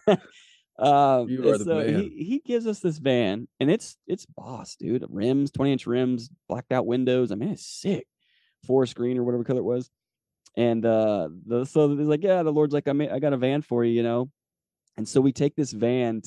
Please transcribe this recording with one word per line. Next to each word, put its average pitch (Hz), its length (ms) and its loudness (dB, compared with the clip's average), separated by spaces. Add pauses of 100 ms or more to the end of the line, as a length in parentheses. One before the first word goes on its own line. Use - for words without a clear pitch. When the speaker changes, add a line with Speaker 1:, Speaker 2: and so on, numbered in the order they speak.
Speaker 1:
<laughs> 208 100 6 (640)
Um, 135 500 4
Speaker 2:
You 127 200 0
are - 40 6
Speaker 1:
and 208 80 0
Speaker 2:
the 202 40 -6
Speaker 1:
so 165 100 0
Speaker 2:
man. 156 260 0
Speaker 1:
he, 160 220 -8
he 247 200 -2
gives 233 220 -2
us 214 140 -4
this 160 180 -2
van, 120 500 0 (120)
and 135 100 2
it's, - 260 -2 (120)
it's - 180 -8
boss, - 500 -16
dude. - 320 -4
Rims, 131 440 0
twenty 139 200 0
inch 131 140 -2
rims, 123 460 -2 (180)
blacked 123 220 -6
out 123 160 0
windows. 127 440 0
I 135 40 -6
mean, 156 160 -4
it's - 160 -10
sick. - 400 -6 (580)
Forest 127 300 0
green 123 240 -4
or 120 40 -2
whatever 120 200 -2
color 127 160 -2
it 98 60 -2
was. 123 260 -4 (640)
And, 113 260 2
uh, 107 460 2 (160)
the, 120 200 -2
so 147 300 2
he's 151 120 -2
like, 151 160 0
"Yeah, 185 180 2
the 156 100 0
Lord's 147 220 2
like, 143 140 -2
I 139 60 2
ma-, 143 200 -2
I 131 60 -4
got 143 140 0
a 131 40 0
van 135 240 0
for 120 240 0
you, 117 80 2
you 117 100 2
know?" 120 280 -2 (680)
And 110 100 -8
so 135 140 4
we 135 100 4
take 139 240 -2
this 143 180 -4
van 117 540 0